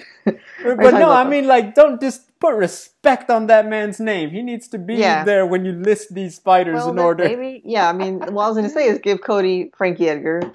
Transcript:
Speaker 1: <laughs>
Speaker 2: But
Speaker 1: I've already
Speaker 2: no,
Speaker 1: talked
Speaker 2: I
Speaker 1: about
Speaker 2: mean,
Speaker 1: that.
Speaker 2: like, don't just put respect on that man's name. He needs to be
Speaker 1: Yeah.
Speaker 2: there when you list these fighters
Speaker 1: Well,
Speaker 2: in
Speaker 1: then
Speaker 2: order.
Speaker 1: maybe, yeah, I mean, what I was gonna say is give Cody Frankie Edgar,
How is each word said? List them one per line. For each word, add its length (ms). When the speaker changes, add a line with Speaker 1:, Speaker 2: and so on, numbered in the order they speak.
Speaker 1:
<laughs> 160
Speaker 2:
But 100
Speaker 1:
I've 60
already 140
Speaker 2:
no, 80
Speaker 1:
talked 20
Speaker 2:
I 180
Speaker 1:
about 100
Speaker 2:
mean, 120
Speaker 1:
that. 60
Speaker 2:
like, 260
don't 260
just 380
put 160
respect 760
on 180
that 180
man's 340
name. 300
He 100
needs 280
to 100
be 160
Speaker 1:
Yeah. 300
Speaker 2:
there 200
when 220
you 60
list 420
these 240
fighters 380
Speaker 1:
Well, 140
Speaker 2:
in 60
Speaker 1:
then 80
Speaker 2:
order. 200
Speaker 1:
maybe, 420
yeah, 240
I 20
mean, 280
what 240
I 40
was 80
gonna 140
say 160
is 140
give 200
Cody 560
Frankie 320
Edgar, 320